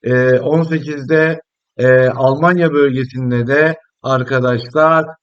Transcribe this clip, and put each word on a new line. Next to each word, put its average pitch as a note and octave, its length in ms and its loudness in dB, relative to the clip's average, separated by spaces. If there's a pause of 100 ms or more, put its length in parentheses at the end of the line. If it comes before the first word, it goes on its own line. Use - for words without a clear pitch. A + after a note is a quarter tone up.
e, B2+ 360 2
on D3+ 240 0
sekizde, D#3+ 760 -2 (360)
e, B2+ 320 4
Almanya D3+ 640 0
bölgesinde B2+ 720 -2
de D3+ 280 0 (280)
arkadaşlar C3 1000 0 (180)